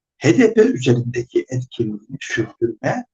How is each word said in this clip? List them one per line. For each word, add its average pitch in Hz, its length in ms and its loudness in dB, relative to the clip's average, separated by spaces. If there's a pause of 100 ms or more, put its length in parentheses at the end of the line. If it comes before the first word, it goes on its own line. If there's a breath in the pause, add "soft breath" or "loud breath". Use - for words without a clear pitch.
(180)
H 123 200 2
D - 160 4
P 214 80 6
üzerindeki 123 880 0
etkinliğini 123 720 -8
sürdürme 127 960 -4